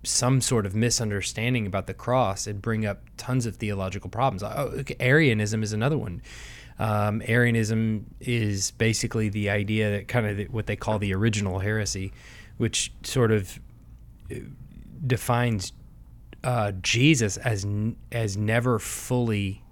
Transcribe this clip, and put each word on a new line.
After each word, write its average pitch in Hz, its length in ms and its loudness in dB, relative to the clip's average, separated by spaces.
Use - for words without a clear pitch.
some 127 360 2
sort 113 240 2
of 95 100 -4
misunderstanding 110 920 0
about 95 200 -2
the 117 80 -8
cross 120 520 0
and 101 160 -6
bring 110 240 0
up 101 160 -4
tons 127 260 0
of 107 120 -4
theological 98 520 -4
problems. 107 340 -2
Oh, 131 360 -4
okay, - 220 -6
Arianism 113 640 6
is 104 120 -2
another 127 240 2
one. 95 240 -6
Um, 107 480 2
Arianism 113 800 2
is 107 520 0
basically 110 560 2
the 101 220 0
idea 104 400 2
that 101 180 -2
kind 117 180 0
of 104 100 -2
the, 101 100 -4
what 110 200 -4
they 104 100 0
call 107 220 -2
the 98 140 0
original 101 460 2
heresy, 98 540 -2
which - 360 0
sort 117 300 2
of, 101 260 0
uh, 78 60 -8
defines, 120 680 0
uh, 113 360 0
Jesus 120 580 4
as 104 260 -2
n-, 104 320 -2
as 107 240 -2
never 113 420 2
fully 104 920 -2